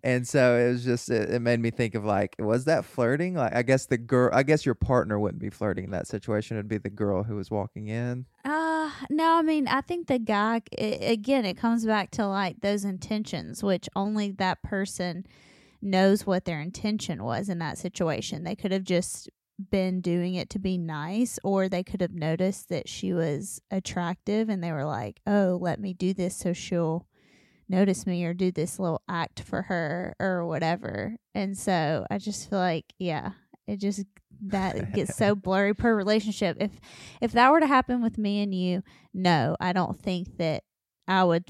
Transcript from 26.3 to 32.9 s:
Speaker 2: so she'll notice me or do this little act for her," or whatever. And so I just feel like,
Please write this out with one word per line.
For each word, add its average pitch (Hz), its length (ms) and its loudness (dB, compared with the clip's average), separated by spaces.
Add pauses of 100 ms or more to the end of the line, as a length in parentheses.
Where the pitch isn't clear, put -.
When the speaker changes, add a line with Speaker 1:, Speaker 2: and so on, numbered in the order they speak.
Speaker 2:
so 170 160 -2
she'll 170 540 -2 (600)
notice 185 380 2
me 175 180 0
or 170 100 -2
do 185 180 2
this - 260 -4
little 170 300 -2
act 170 320 -6
for - 220 -4
her," 175 580 -4
or 180 260 0
whatever. 160 720 -4 (180)
And 196 220 -2
so 160 540 0
I 202 80 -2
just - 320 -8
feel 202 80 0
like, 170 400 -2